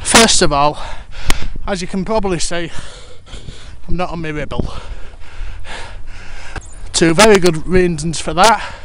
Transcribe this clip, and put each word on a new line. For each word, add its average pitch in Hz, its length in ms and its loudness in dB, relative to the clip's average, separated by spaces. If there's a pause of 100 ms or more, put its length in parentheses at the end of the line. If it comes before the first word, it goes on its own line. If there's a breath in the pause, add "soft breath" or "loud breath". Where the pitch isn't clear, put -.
First - 420 4
of 165 100 6
all, 147 260 2 (880 loud breath)
as 196 160 -2
you 180 60 -6
can 190 160 -2
probably 196 340 0
see, 170 320 -2 (1160 loud breath)
I'm 170 80 4
not 170 140 -2
on 165 120 -6
my 151 60 -6
Ribble. 147 440 -4 (2250 loud breath)
Two 165 220 2
very 208 240 8
good 165 280 2
reasons 170 540 0
for 160 140 -4
that. 202 500 2